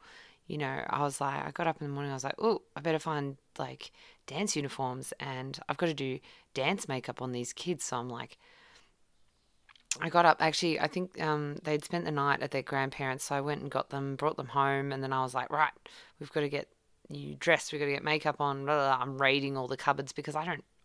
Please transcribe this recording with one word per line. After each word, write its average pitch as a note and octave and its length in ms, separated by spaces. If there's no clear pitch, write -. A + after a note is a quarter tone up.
You D3 100
know, C#3 320
I C#3+ 140
was C#3+ 160
like, C#3+ 260
I D3 60
got E3+ 160
up D#3 140
in D3 60
the C#3+ 60
morning, C#3 180
I C3+ 40
was B2+ 80
like, - 180
"Ooh, A3 200
I - 40
better D#3+ 180
find, C#3+ 400
like, C3 320
dance F3+ 300
uniforms C3 640
and C3+ 480
I've C#3+ 100
got F3 100
to D#3+ 60
do C3+ 260
dance D#3+ 340
makeup B2+ 340
on B2+ 120
these B2 180
kids." E3+ 320
So B2+ 140
I'm B2 120
like, B2 280
I E3 80
got E3+ 160
up, D#3 140
actually, D#3+ 400
I - 80
think, - 340
um, D3 420
they'd D3+ 200
spent E3+ 220
the D#3 60
night C#3+ 300
at C#3 100
their C3+ 100
grandparents', C3+ 640
so C#3+ 100
I C#3 60
went D3 200
and C#3 100
got - 180
them, C#3 260
brought D3+ 220
them C3 100
home, C#3 440
and C3+ 120
then C3+ 100
I C3 100
was B2+ 100
like, B2+ 180
"Right, D3+ 200
we've C#3+ 120
got D3+ 100
to C#3+ 80
get C#3+ 180
you C#3+ 260
dressed, D#3 360
we've D3+ 80
got D3 60
to C#3+ 60
get C#3 120
makeup D3+ 360
on, C#3 260
blah, D3+ 100
blah, C#3 220
blah." B2 60
I'm C3+ 160
raiding C#3 380
all B2+ 100
the C3 100
cupboards C#3 360
because D3 220
I D#3 100
don't E3+ 180